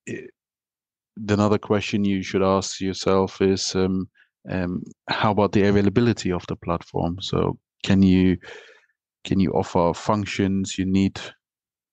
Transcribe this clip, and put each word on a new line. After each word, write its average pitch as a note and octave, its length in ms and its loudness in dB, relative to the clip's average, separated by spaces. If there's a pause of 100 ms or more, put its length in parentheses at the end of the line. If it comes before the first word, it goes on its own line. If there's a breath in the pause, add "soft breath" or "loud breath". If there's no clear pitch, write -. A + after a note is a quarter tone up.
i-, - 160 -12 (1040)
another G#2 300 2
question G#2 440 -2
you G2 200 0
should F#2+ 180 -2
ask F#2+ 400 0
yourself F#2+ 600 0
is, F#2+ 340 0
um, F#2+ 340 -2 (400 soft breath)
um, F2+ 320 -4 (260)
how - 220 0
about G2+ 220 2
the G2+ 160 4
availability G2+ 640 2
of F2 160 -4
the - 80 -4
platform? F2 640 -4
So F2+ 380 -2 (240)
can G2 180 2
you, F#2 360 6 (880 loud breath)
can - 160 -2
you F#2 120 2
offer F2 420 0
functions G2 880 -2
you F#2+ 60 -2
need F#2+ 340 0 (720)